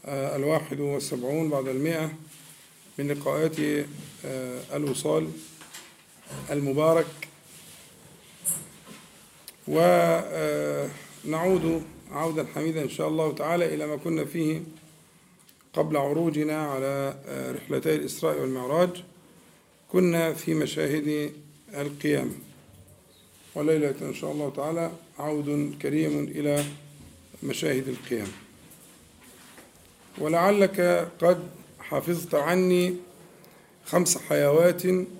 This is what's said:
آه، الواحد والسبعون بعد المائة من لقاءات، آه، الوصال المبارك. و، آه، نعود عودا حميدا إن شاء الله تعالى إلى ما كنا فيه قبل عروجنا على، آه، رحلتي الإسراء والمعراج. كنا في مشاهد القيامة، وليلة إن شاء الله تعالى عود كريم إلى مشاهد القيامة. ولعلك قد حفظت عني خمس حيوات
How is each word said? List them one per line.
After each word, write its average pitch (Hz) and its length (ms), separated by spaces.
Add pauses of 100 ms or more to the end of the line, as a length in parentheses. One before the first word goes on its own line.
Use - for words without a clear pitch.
آه، 143 300
الواحد 147 440
والسبعون 143 680
بعد 135 180
المائة 156 460 (840)
من 143 100
لقاءات، 147 520 (680)
آه، 127 360 (120)
الوصال 151 580 (1200)
المبارك. 151 560 (2500)
و، 151 120
آه، 156 1120 (360)
نعود 165 580 (280)
عودا 156 340 (100)
حميدا 160 280
إن 127 60
شاء 156 180
الله 156 260
تعالى 165 400
إلى 151 140
ما 151 80
كنا 156 300
فيه 160 360 (1120)
قبل 156 240
عروجنا 151 680
على، 135 580
آه، 135 260
رحلتي 143 440
الإسراء 151 460
والمعراج. 135 640 (880)
كنا 170 420
في 160 200
مشاهد 151 800 (400)
القيامة، 143 580 (1200)
وليلة 147 460
إن 147 120
شاء 151 180
الله 147 180
تعالى 165 420 (280)
عود 147 600
كريم 147 420
إلى 147 420 (800)
مشاهد 135 440
القيامة. 117 440 (1900)
ولعلك 175 920 (100)
قد 175 300 (300)
حفظت 160 560
عني 180 600 (880)
خمس - 320
حيوات 156 640 (360)